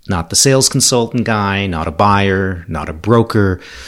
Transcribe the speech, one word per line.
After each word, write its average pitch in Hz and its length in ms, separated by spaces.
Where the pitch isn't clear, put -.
Not 87 200
the 98 80
sales 135 320
consultant 120 560
guy, 101 420
not 82 220
a - 20
buyer, 98 800
not 76 220
a - 20
broker, 104 680